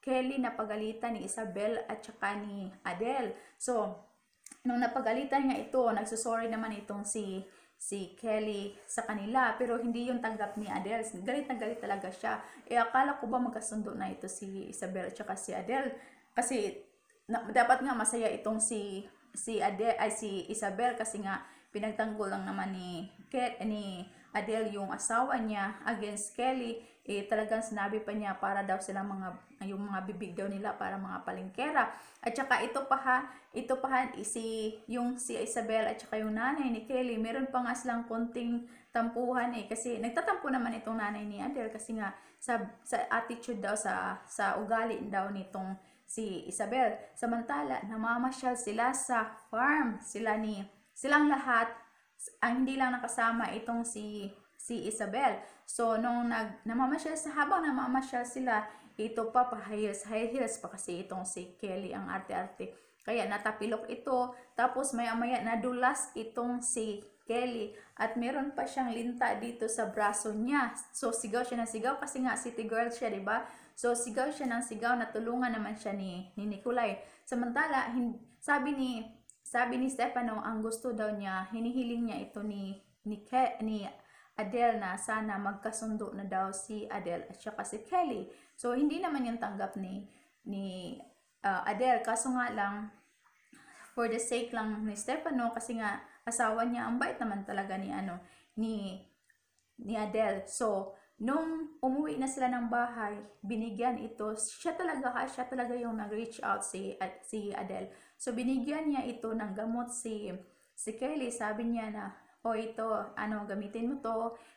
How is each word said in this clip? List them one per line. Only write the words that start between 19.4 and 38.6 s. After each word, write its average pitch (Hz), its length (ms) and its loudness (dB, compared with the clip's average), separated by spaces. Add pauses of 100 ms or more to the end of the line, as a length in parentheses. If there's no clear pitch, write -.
Ade-, 196 400 4
ay, 220 80 4
si 196 400 -4
Isabel 220 480 0
kasi 214 240 -4
nga 190 240 -4 (240)
pinagtanggol 214 560 0
lang 196 160 -2
naman 190 320 -2
ni 180 320 -6 (240)
Ke-, 247 320 0
ni 202 400 -2 (320)
Adele 214 400 0
yung 196 160 -4
asawa 254 480 2
niya 214 480 0
against 208 480 -2
Kelly. 240 480 0 (240)
Eh, 202 240 -2
talagang 220 320 2
sinabi 214 400 0
pa 214 80 -6
niya 208 320 0
para 196 240 2
daw 190 160 0
silang 196 240 -4
mga, 190 320 -6 (320)
yung 202 160 -4
mga 196 160 -2
bibig 185 320 -6
daw 196 160 -2
nila 202 240 -2
para 190 240 -4
mga 185 240 -6
palengkera. 208 720 0 (320)
At - 80 -2
saka 254 320 2
ito 269 240 0
pa 262 80 6
ha, 262 200 4 (360)
ito 262 240 0
pa 262 80 0
ha, 262 140 4 (260)
si, 220 480 -2 (160)
yung 240 240 0
si - 240 -4
Isabel 220 480 2
at - 160 -2
saka - 160 -4
yung 214 160 0
nanay 254 400 2
ni 220 160 -4
Kelly, 247 320 2
meron 262 320 0
pa 247 80 4
nga 240 160 0
silang 233 320 0
konting 233 560 0 (240)